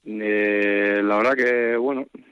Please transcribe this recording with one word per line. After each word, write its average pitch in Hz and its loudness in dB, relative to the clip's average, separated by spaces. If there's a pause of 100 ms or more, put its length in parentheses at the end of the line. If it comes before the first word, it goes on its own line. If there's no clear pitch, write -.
Eh, 104 0
la 104 2
verdad 120 2
que, 120 0
bueno, 131 -2 (260)